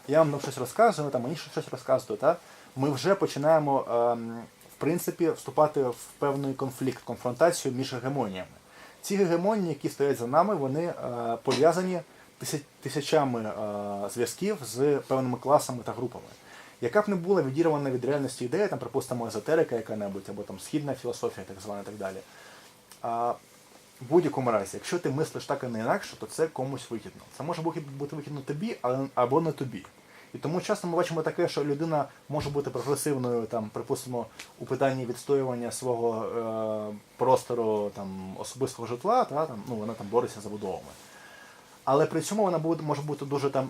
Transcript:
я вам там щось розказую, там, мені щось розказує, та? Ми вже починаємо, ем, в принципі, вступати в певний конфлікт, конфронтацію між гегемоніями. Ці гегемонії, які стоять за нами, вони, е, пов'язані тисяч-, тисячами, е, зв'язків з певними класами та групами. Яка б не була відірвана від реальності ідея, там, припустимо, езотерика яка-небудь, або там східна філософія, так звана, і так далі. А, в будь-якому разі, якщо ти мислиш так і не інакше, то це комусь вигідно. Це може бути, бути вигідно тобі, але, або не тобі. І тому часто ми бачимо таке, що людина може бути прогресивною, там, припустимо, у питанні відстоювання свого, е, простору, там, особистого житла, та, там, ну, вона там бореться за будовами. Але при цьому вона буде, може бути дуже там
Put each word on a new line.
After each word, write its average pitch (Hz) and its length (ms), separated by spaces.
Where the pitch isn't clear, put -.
я 147 120
вам 156 120
там 143 80
щось 131 180
розказую, 147 520
там, 127 120
мені 143 140
щось - 340
розказує, 127 500
та? 160 160
Ми 135 140
вже 147 260
починаємо, 147 760
ем, 117 500
в - 40
принципі, 160 500
вступати 151 540
в 123 120
певний 139 340
конфлікт, 131 500
конфронтацію 127 720
між 131 200
гегемоніями. 120 540
Ці 202 140
гегемонії, 185 540
які 156 200
стоять 143 280
за 117 100
нами, 175 280
вони, 139 280
е, 175 100
пов'язані 165 580
тисяч-, 147 240
тисячами, 135 600
е, 104 680
зв'язків 175 540
з 131 440
певними 131 300
класами 131 460
та - 80
групами. 117 340
Яка 120 200
б 208 80
не 202 60
була 180 260
відірвана 143 500
від 120 140
реальності 135 400
ідея, 180 220
там, 143 120
припустимо, 120 480
езотерика 147 480
яка-небудь, 104 540
або 101 140
там 98 160
східна 143 340
філософія, 117 540
так 98 160
звана, 101 180
і 98 40
так 104 100
далі. 95 220
А, 117 300
в 123 80
будь-якому 139 420
разі, 101 220
якщо 175 260
ти 165 100
мислиш 139 360
так 143 180
і 127 40
не 117 120
інакше, 156 400
то 107 60
це 160 220
комусь 135 440
вигідно. 104 300
Це 127 60
може 160 180
бути, 165 180
бути 143 180
вигідно 143 260
тобі, 156 400
але, 131 340
або 123 260
не 160 100
тобі. 127 340
І - 40
тому 170 240
часто 196 260
ми 170 100
бачимо 170 240
таке, 160 260
що 147 160
людина 147 420
може 147 200
бути 139 200
прогресивною, 123 760
там, 110 280
припустимо, 120 520
у - 60
питанні 135 400
відстоювання 120 680
свого, 117 540
е, 104 40
простору, 117 800
там, 95 440
особистого 127 480
житла, 190 380
та, 151 200
там, 113 220
ну, 123 80
вона 107 180
там 110 140
бореться 113 340
за 104 80
будовами. 95 420
Але 143 220
при 156 160
цьому 208 220
вона 175 160
буде, 160 240
може 147 180
бути 147 240
дуже 139 240
там 135 200